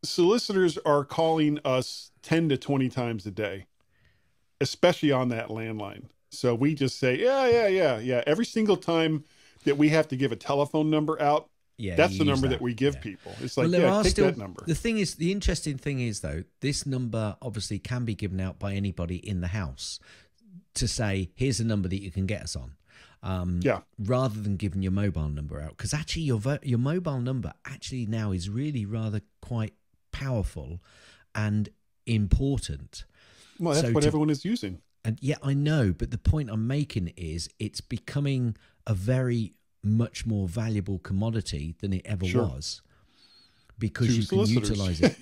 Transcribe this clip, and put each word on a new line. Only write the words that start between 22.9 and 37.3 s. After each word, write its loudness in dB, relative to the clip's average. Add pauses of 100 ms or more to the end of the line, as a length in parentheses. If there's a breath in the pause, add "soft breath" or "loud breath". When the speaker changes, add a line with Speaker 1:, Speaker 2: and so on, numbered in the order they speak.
Speaker 2:
Um, -2
Speaker 1:
Yeah. 2 (180)
Speaker 2:
rather 0
than -2
giving -2
your 0
mobile 0
number -6
out. -12
'Cause -4
actually -4
your 0
vo-, -2
your 0
mobile -2
number -4 (120)
actually -8
now -2
is -4
really -4
rather -4 (180)
quite -4 (360)
powerful -6 (500 soft breath)
and 0 (360)
important. 0 (560 soft breath)
Speaker 1:
Well, 0
that's 4
Speaker 2:
So 2
Speaker 1:
what 4
Speaker 2:
to 4
Speaker 1:
everyone 2
is -2
using. -4 (220)
Speaker 2:
And -2
yeah, 0
I 0
know, 2
but -4
the -6
point 2
I'm -2
making -2
is -6 (120)